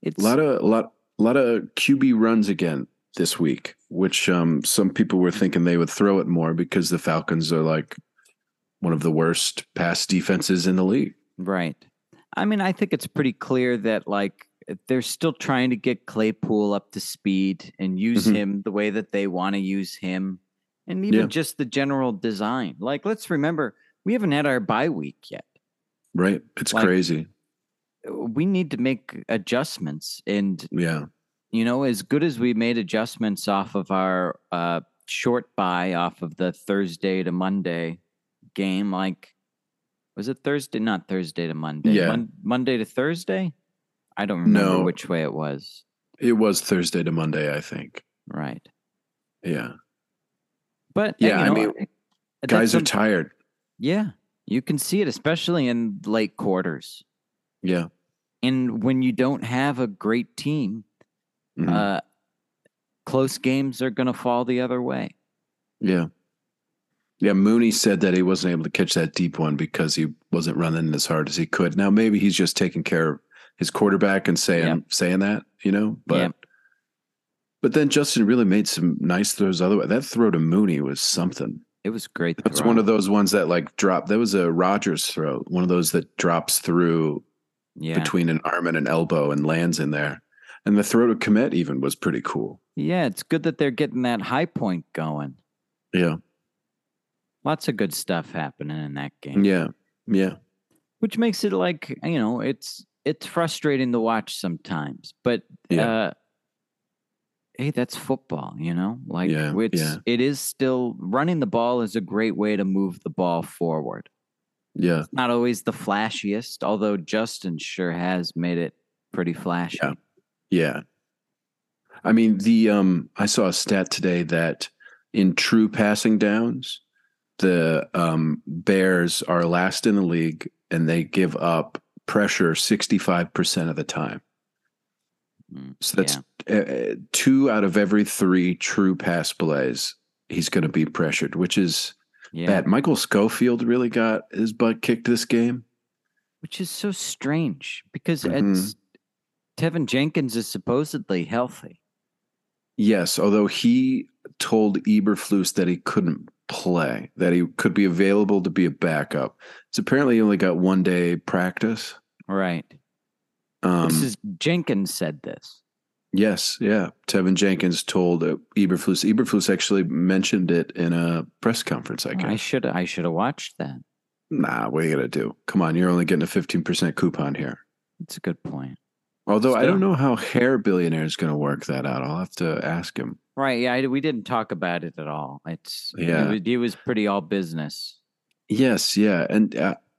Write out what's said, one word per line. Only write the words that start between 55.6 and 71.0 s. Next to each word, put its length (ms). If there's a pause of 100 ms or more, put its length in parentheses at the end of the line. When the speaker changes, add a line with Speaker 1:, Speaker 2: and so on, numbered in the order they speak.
Speaker 1:
in 380
late 320
quarters. 680 (600)
Speaker 2:
Yeah. 240 (540)
Speaker 1:
And 420
when 180
you 100
don't 320
have 360
a 80
great 500
team, 460 (720)
Speaker 2:
Mm-hmm. 160
Speaker 1:
uh, 260 (1040)
close 320
games 440
are 80
gonna 240
fall 320
the 160
other 200
way. 340 (640)
Speaker 2:
Yeah. 280 (1120)
Yeah, 140
Mooney 380
said 300
that 120
he 80
wasn't 300
able 140
to 40
catch 260
that 180
deep 260
one 160
because 400
he 120 (240)
wasn't 260
running 360
as 120